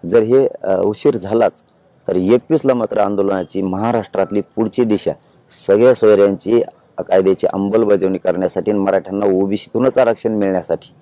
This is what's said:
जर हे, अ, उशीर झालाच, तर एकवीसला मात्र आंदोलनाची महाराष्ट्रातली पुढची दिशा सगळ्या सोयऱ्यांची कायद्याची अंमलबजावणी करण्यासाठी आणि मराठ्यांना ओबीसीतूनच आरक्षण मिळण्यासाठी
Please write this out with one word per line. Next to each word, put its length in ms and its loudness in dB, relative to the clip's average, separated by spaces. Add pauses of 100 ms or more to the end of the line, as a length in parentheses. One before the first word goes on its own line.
जर 140 2
हे, 260 2 (140)
अ, 180 -2
उशीर 360 0
झालाच, 460 -2 (460)
तर 80 -2
एकवीसला 580 0
मात्र 240 -2
आंदोलनाची 640 -2
महाराष्ट्रातली 760 -2
पुढची 440 -4
दिशा 280 -2 (540)
सगळ्या 280 4
सोयऱ्यांची 680 2 (360)
कायद्याची 480 0
अंमलबजावणी 720 0
करण्यासाठी 520 -4
आणि 100 0
मराठ्यांना 460 -2
ओबीसीतूनच 720 -2
आरक्षण 340 0
मिळण्यासाठी 680 -4